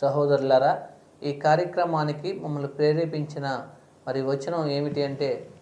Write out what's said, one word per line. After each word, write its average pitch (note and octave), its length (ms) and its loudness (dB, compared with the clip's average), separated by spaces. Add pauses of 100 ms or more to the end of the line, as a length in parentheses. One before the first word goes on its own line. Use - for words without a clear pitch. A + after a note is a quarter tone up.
సహోదరులారా, C#3 840 4 (400)
ఈ D3 100 -2
కార్యక్రమానికి D#3+ 1080 0
మమ్మల్ని C#3+ 300 -6
ప్రేరేపించిన D3 960 0 (400)
మరి C3+ 140 -2
వచనం C#3+ 460 -2
ఏమిటి C#3+ 360 0
అంటే, C#3 460 -4 (120)